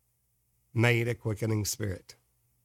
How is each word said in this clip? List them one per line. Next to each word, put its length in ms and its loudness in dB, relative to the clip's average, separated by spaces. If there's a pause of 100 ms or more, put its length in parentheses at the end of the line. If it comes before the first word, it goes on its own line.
(720)
made 360 4
a 60 -2
quickening 500 -2
spirit. 520 -6 (480)